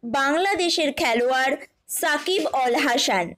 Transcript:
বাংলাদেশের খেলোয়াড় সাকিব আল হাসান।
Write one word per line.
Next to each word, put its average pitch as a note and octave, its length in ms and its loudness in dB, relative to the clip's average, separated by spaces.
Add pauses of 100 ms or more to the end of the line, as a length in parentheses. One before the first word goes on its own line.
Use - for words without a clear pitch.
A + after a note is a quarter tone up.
বাংলাদেশের D#4+ 840 0 (120)
খেলোয়াড় C4 540 2 (440)
সাকিব D#4+ 440 0 (180)
আল B3 120 2 (120)
হাসান। A#3+ 400 0 (120)